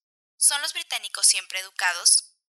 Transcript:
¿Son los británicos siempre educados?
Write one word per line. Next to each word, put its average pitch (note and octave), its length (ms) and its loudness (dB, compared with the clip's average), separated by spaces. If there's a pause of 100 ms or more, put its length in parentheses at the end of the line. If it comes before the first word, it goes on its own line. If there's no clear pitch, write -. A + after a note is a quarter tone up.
(380)
¿Son C#4+ 220 2
los D4 140 -6
británicos A3+ 520 -4
siempre F#3+ 340 0
educados? F#3+ 760 0 (140)